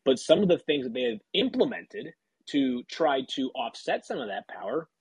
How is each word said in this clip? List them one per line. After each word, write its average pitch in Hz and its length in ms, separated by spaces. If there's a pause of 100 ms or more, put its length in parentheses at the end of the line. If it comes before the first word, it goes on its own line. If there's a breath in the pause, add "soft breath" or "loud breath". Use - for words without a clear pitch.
but 269 120
some 202 240
of 196 60
the 165 100
things 147 260
that 117 100
they 127 80
have 113 180 (140)
implemented 165 800 (320)
to 127 380
try 143 440
to 131 220
offset 135 560
some 208 120
of 117 100
that 101 200
power 117 400 (120)